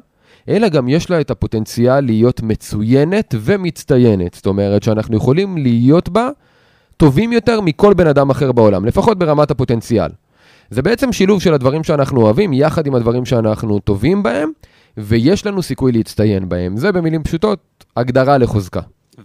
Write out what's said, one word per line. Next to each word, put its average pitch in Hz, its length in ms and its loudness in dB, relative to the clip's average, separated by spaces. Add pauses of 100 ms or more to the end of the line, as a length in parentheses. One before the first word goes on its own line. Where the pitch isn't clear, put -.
(480)
אלא 202 200 2
גם 143 200 0
יש 160 220 -2
לה 175 100 0
את 143 100 -4
הפוטנציאל 117 680 0
להיות 117 420 0
מצוינת 127 960 -2
ומצטיינת. 123 960 0
זאת - 120 -18
אומרת 101 360 0
שאנחנו 110 340 -2
יכולים 165 420 -2
להיות 127 500 2
בה 220 200 -2 (680)
טובים 170 360 2
יותר 226 280 0
מכל 202 340 2
בן 180 120 2
אדם 139 240 2
אחר 127 220 -2
בעולם, 107 320 4
לפחות 190 340 0
ברמת 151 320 0
הפוטנציאל. 117 600 -2 (600)
זה 110 120 -2
בעצם 233 300 0
שילוב 190 300 2
של 170 120 2
הדברים 143 300 0
שאנחנו 139 380 0
אוהבים, 135 300 2
יחד 147 340 0
עם 135 80 -2
הדברים 120 300 0
שאנחנו 110 540 -2
טובים 120 440 0
בהם, 294 280 -4 (520)
ויש 117 440 0
לנו 196 160 -4
סיכוי 131 300 -2
להצטיין 104 560 -2
בהם. 90 280 -6
זה 170 160 -2
במילים 165 300 -2
פשוטות, - 640 -6 (120)
הגדרה 127 420 2
לחוזקה. 104 420 -2 (440)